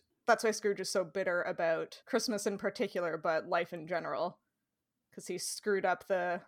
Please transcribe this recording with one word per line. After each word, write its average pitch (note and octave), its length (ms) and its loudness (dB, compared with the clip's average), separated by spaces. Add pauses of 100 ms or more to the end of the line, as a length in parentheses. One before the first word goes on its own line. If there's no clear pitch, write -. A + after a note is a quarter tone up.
(260)
that's A3 180 4
why A3+ 80 4
Scrooge G3+ 280 0
is F#3+ 100 -4
so F#3+ 140 2
bitter F3+ 400 0
about E3 640 0
Christmas A3+ 400 0
in G3+ 100 -2
particular, F#3+ 580 -2
but D#3+ 320 0
life F3 260 0
in E3 120 -8
general, E3 540 -2 (760)
'cause - 140 -14
he F3+ 100 -4
screwed F#3+ 480 -2
up F3+ 220 2
the, F3+ 400 0